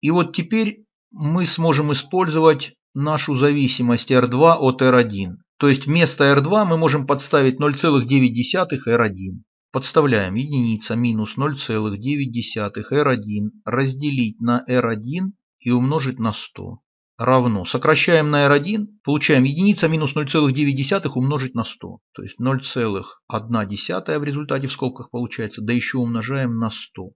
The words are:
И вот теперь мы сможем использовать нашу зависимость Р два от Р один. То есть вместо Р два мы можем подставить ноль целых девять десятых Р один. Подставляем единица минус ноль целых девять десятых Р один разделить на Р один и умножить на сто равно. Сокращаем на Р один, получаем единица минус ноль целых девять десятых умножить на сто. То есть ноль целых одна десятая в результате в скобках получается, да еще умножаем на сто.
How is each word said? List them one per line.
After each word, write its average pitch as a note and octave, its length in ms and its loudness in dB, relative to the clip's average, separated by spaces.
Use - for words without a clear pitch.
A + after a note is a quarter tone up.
И D3 100 0
вот F3 240 0
теперь G#3+ 500 -4
мы E3 340 -2
сможем D3+ 480 0
использовать D#3+ 800 2
нашу D3 440 -2
зависимость B2+ 720 2
Р B2 160 6
два D#3 300 6
от C3 240 2
Р B2+ 120 6
один. G2+ 440 0
То C#3+ 120 4
есть C#3 180 2
вместо D#3 380 2
Р C#3 160 6
два G3 240 2
мы E3 120 0
можем D3 300 0
подставить C3+ 520 2
ноль D3 160 0
целых C#3 300 2
девять C3 280 4
десятых B2+ 540 -2
Р A#2+ 140 2
один. F#2+ 440 -4
Подставляем B2 640 2
единица A#2 600 -2
минус A2+ 400 -2
ноль C#3 220 -4
целых G#2+ 420 -4
девять C3+ 320 -4
десятых G#2+ 600 -6
Р D3 160 2
один G#2 440 -2
разделить C3 760 -2
на A#2+ 280 0
Р B2 180 0
один C3 480 -4
и A#2+ 120 -2
умножить C3 480 0
на A2 120 -2
сто - 480 -12
равно. A#2+ 480 2
Сокращаем D3+ 640 2
на C#3+ 140 4
Р C#3 80 6
один, G3 520 0
получаем C#3+ 400 2
единица E3+ 440 2
минус D#3 280 -2
ноль D3 140 -4
целых D3 240 2
девять C#3+ 220 0
десятых C#3 420 -2
умножить C3 380 -2
на A#2 80 -2
сто. - 360 -14
То G2+ 100 -16
есть - 160 -16
ноль C3 240 -2
целых G#2+ 640 -6
одна A2 380 -4
десятая D3+ 540 -4
в D3 40 -4
результате C#3+ 440 -4
в C3+ 60 -8
скобках B2+ 380 -8
получается, A2+ 500 -8
да G#2+ 120 -4
еще B2 260 -2
умножаем A#2 580 -4
на A2+ 120 -2
сто. - 460 -14